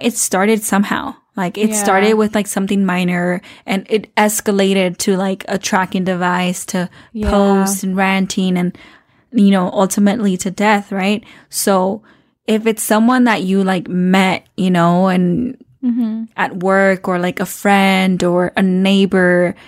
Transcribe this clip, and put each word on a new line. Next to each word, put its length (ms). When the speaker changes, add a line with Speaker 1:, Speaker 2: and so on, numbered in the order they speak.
Speaker 1:
it 160
started 440
somehow. 540
Like, 200
it 120
Speaker 2:
Yeah. 60
Speaker 1:
started 400
with, 200
like, 120
something 380
minor, 560
and 240
it 280
escalated 800
to, 180
like, 320
a 100
tracking 460
device, 640
to 220
Speaker 2:
Yeah. 160
Speaker 1:
posts 540
and 120
ranting 640
and, 200
you 200
know, 200
ultimately 680
to 140
death, 400
right? 320
So 520
if 200
it's 160
someone 420
that 180
you, 200
like, 240
met, 580
you 140
know, 360
and 500
Speaker 2:
Mm-hmm. 380
Speaker 1:
at 280
work 440
or, 120
like, 200
a 60
friend 800
or 340
a 60
neighbor 920